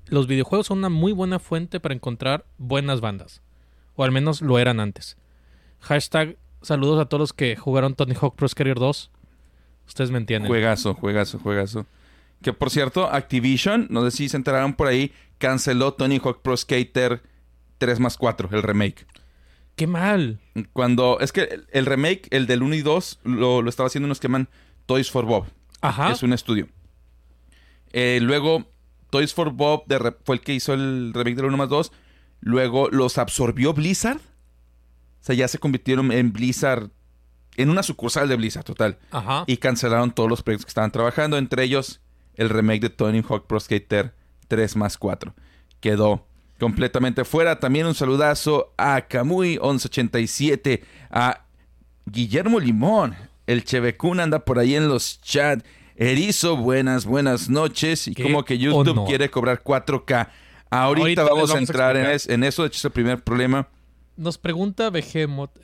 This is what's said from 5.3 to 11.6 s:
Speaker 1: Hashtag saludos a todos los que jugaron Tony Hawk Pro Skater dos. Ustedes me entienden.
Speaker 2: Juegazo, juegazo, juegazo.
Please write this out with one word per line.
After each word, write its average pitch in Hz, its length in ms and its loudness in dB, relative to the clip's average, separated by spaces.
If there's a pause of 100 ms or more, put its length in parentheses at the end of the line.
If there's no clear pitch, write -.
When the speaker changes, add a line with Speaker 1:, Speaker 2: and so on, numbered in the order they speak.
Speaker 1:
Hashtag 156 580 -2 (240)
saludos 147 360 2
a 151 60 2
todos 147 160 -2
los 151 140 0
que 117 220 -2
jugaron 135 380 0
Tony 127 240 0
Hawk - 180 0
Pro 139 120 0
Skater 135 300 -2
dos. 131 320 -2 (760)
Ustedes 131 240 -4
me 127 60 -2
entienden. 110 320 -2
Speaker 2:
Juegazo, 110 460 2
juegazo, 101 440 -2
juegazo. 104 460 -4 (560)